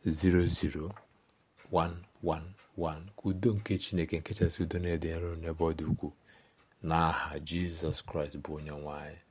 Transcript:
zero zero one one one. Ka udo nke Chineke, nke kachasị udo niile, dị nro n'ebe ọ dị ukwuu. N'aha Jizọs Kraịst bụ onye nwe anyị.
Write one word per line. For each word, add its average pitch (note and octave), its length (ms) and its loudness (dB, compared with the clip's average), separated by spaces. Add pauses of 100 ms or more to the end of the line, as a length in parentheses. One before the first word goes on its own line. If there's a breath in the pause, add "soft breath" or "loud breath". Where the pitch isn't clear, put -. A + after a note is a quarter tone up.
zero F2 420 6
zero E2+ 480 -2 (760)
one E2+ 240 2 (280)
one E2 240 0 (300)
one. D#2+ 300 -2
Ka - 180 -18
udo G2 300 2
nke G#2 240 0
Chineke, E2+ 400 0
nke F#2 160 -6
kachasị F2 280 2
udo E2+ 160 0
niile, F2 200 0
dị D#2+ 180 -2
nro E2+ 200 -4
n'ebe E2 280 -2
ọ E2 80 4
dị D#2 120 -2
ukwuu. - 280 0 (720 soft breath)
N'aha D#2+ 560 2
Jizọs E2 680 -2
Kraịst D2 340 -4
bụ D2+ 160 -6
onye D2+ 160 -8
nwe D2 240 -8
anyị. D2+ 240 -10 (120)